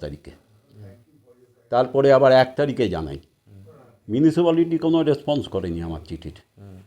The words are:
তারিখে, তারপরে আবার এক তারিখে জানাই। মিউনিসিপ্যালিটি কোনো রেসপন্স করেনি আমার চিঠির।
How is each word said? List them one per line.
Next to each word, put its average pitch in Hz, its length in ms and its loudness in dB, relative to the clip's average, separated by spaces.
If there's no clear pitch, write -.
তারিখে, 73 300 -14
তারপরে 131 420 2
আবার 131 200 6
এক 127 240 4
তারিখে 127 320 -2
জানাই। 80 300 -8
মিউনিসিপ্যালিটি 165 680 0
কোনো 160 240 0
রেসপন্স 147 460 -2
করেনি 87 340 -6
আমার 80 260 -10
চিঠির। 82 260 -14